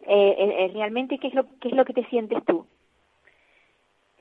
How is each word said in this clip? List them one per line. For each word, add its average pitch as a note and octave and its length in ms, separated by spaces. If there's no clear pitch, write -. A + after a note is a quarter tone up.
eh, G3+ 280
eh, F#3 80
realmente, A#3 460
¿qué C#4+ 80
es B3 60
lo, C4 120
qué B3 100
es A#3+ 40
lo C4 120
que B3+ 80
te B3 160
sientes A3 360
tú? F3 220